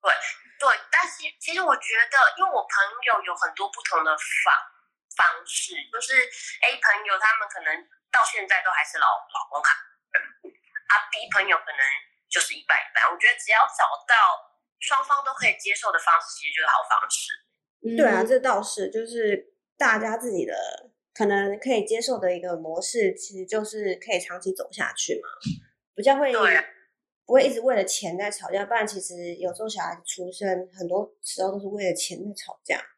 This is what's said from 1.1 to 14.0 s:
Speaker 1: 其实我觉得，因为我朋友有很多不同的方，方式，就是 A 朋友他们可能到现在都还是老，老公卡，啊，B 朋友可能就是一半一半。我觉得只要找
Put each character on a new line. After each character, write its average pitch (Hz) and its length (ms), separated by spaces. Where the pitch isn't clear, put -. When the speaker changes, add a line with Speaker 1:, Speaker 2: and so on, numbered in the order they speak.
Speaker 1:
其 330 140
实 370 80
我 311 160
觉 226 180
得， 277 80
因 370 80
为 381 60
我 233 160
朋 - 80
友 220 180
有 180 100
很 - 200
多 196 160
不 - 100
同 160 240
的 156 80
方， 170 80
方 - 300
式， - 260
就 - 140
是 254 180
A 247 100
朋 214 300
友 196 120
他 220 200
们 208 100
可 180 140
能 156 100
到 254 160
现 202 200
在 190 160
都 185 80
还 151 140
是 160 140
老， 139 80
老 - 420
公 143 140
卡， - 100
啊， - 1400
B - 240
朋 196 160
友 170 80
可 160 160
能 139 80
就 175 120
是 - 120
一 160 140
半 143 100
一 - 160
半。 117 180
我 175 60
觉 175 140
得 - 80
只 - 140
要 220 100
找 - 260